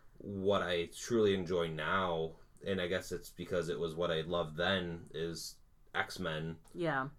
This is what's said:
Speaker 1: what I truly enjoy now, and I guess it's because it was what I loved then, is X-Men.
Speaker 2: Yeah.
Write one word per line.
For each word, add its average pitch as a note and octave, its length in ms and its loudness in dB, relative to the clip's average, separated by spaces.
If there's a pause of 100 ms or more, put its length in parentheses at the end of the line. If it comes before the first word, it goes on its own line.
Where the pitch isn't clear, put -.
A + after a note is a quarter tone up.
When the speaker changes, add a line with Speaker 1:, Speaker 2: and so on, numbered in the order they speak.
(160)
Speaker 1:
what G2 460 2
I F2 240 2
truly G#2+ 480 4
enjoy F2 340 2
now, D#2+ 640 0 (340)
and F#2+ 140 0
I F2 80 0
guess F2+ 240 -2
it's - 180 -6
because E2+ 380 -2
it D#2+ 100 -2
was D#2+ 160 -2
what E2+ 160 2
I D#2+ 120 2
loved E2 340 -2
then, F2 460 0 (120)
is D#2+ 400 -6 (400)
X-Men. F#2 640 -2 (180)
Speaker 2:
Yeah. D3 340 -2 (100)